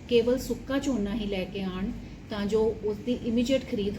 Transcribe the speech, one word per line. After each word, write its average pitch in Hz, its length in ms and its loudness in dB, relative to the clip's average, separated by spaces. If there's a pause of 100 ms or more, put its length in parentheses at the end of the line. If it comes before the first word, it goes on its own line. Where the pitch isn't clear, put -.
ਕੇਵਲ 240 300 6
ਸੁੱਕਾ 262 400 -2
ਝੋਨਾ 214 360 0
ਹੀ 214 100 -2
ਲੈ 190 200 -2
ਕੇ 196 160 -6
ਆਉਣ 190 300 -2 (380)
ਤਾਂ 208 160 -2
ਜੋ 220 300 2 (100)
ਉਸ 208 120 -2
ਦੀ 247 280 -2
ਇਮੀਡੀਏਟ 247 440 2
ਖਰੀਦ 208 300 -2